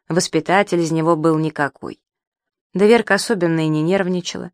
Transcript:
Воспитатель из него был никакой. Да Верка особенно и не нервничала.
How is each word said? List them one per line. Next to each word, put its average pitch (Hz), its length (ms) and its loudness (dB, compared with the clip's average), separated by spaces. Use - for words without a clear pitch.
Воспитатель 175 720 0
из 160 120 0
него 160 240 2
был 156 220 2
никакой. 151 640 -6
Да 185 120 2
Верка 220 300 4
особенно 170 500 -2
и - 20 0
не 156 140 0
нервничала. 180 720 -4